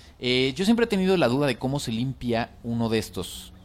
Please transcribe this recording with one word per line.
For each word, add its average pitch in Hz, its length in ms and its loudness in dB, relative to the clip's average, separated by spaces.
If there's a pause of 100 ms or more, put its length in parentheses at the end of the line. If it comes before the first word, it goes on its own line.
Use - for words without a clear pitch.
(180)
Eh, 127 360 2
yo 185 120 -2
siempre 233 180 4
he 226 40 2
tenido 190 280 2
la 143 120 4
duda 139 180 2
de 123 100 0
cómo 135 240 -4
se 117 120 -6
limpia 117 580 -2 (120)
uno 117 280 -2
de 113 80 2
estos. - 560 -8 (100)